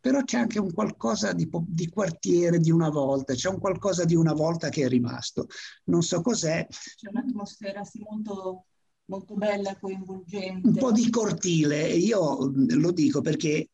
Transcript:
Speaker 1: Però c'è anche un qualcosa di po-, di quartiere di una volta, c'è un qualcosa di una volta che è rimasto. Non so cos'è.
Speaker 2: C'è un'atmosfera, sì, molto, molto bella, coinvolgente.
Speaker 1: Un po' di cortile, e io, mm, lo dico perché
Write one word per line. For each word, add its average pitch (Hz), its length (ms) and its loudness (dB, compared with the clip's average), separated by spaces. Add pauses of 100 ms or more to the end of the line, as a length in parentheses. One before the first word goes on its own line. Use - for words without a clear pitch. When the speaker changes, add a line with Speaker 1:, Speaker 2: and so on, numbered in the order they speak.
Speaker 1:
Però - 220 2
c'è - 160 -2
anche 113 200 -2
un 98 140 -4
qualcosa 117 600 -2
di 82 120 -2
po-, 170 200 -6
di 170 240 -4
quartiere 175 680 0
di 165 120 4
una 160 180 4
volta, 139 460 0
c'è 151 160 -4
un 190 80 -6
qualcosa 180 460 -2
di 170 100 2
una 160 180 4
volta 160 380 -2
che 139 140 -2
è 127 40 0
rimasto. 123 580 -2 (380)
Non 170 180 2
so 170 200 -2
cos'è. 165 460 -2
Speaker 2:
C'è - 420 -18
un'atmosfera, 202 720 -8
sì, 208 240 -18
molto, 190 560 -10 (420)
molto 190 280 -12
bella, 202 420 -2
coinvolgente. 190 880 -8
Speaker 1:
Un 185 80 6
po' 254 160 2
di 233 200 4
cortile, 165 760 0
e 175 100 2
io, 160 500 2
mm, 135 300 6
lo 170 140 6
dico 147 280 4
perché 151 540 0